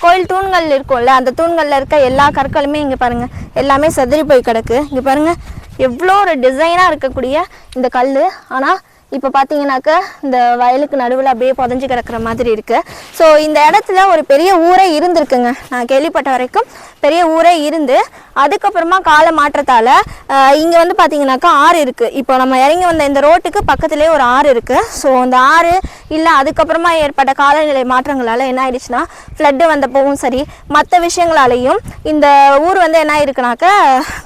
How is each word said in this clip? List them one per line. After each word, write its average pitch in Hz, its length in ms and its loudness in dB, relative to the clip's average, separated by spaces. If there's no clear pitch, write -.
கோயில் 349 280 2
தூண்கள் 370 440 -2
இருக்கும்ல, 262 440 0
அந்த 254 200 -2
தூண்கள்ல 320 400 0
இருக்க 285 300 0
எல்லா 277 160 2
கற்களுமே 285 480 -2
இங்க 262 160 -4
பாருங்க, 240 260 -4
எல்லாமே 277 360 0
சிதறி 285 340 0
போய் 247 160 2
கிடக்கு. 226 300 -2
இங்க 262 200 -4
பாருங்க, 302 220 0
எவ்வளோ 330 360 0
ஒரு 349 100 0
டிசைனா 330 440 0
இருக்கக்கூடிய 262 460 -4
இந்த 247 200 -2
கல்லு. 269 280 0
ஆனா 285 160 -2
இப்ப 269 180 -4
பாத்தீங்கன்னாக்கா 285 600 0
இந்த 254 140 -2
வயலுக்கு 262 400 0
நடுவுல 262 320 0
அப்படியே 247 260 -2
புதைஞ்சு 254 320 -4
கிடக்குற 240 260 -6
மாதிரி 233 260 -4
இருக்கு. 226 240 -2
So 226 60 2
இந்த 311 120 0
இடத்துல 381 440 0
ஒரு 320 180 2
பெரிய 311 200 2
ஊரே 370 180 4
இருந்திருக்குங்க. 294 540 0
நான் 247 180 -6
கேள்விப்பட்ட 285 440 -2
வரைக்கும் 254 320 -4
பெரிய 311 160 2
ஊரே 330 180 4
இருந்து, 294 300 -2
அதுக்கப்புறமா 370 560 0
கால 311 180 4
மாற்றத்தால, 285 500 2
அஹ், 269 280 4
இங்க 339 200 0
வந்து 359 180 0
பாத்தீங்கன்னாக்கா 285 500 0
ஆறு 339 200 4
இருக்கு. 233 220 -4
இப்போ 262 220 -2
நம்ம 262 220 0
இறங்கி 349 240 2
வந்த 320 220 0
இந்த 277 160 0
ரோட்டுக்கு 349 340 2
பக்கத்துலயே 302 440 0
ஒரு 269 100 2
ஆறு 294 180 2
இருக்கு. 240 240 -2
So 294 100 0
அந்த 254 120 0
ஆறு 339 180 2
இல்ல, 320 100 0
அதுக்கப்புறமா 320 500 0
ஏற்பட்ட 269 380 -2
காலநிலை 285 500 0
மாற்றங்களால 254 600 -2
என்ன 254 120 -2
ஆயிடுச்சுன்னா, 254 380 -4
ஃப்ளட்டு 294 360 2
வந்தப்பவும் 277 520 0
சரி, 262 180 -2
மத்த 311 300 2
விஷயங்களாலையும் 311 760 0
இந்த 294 120 2
ஊர் 381 180 2
வந்து 320 200 2
என்ன 302 140 -2
ஆயிருக்குனாக்கா 269 540 -2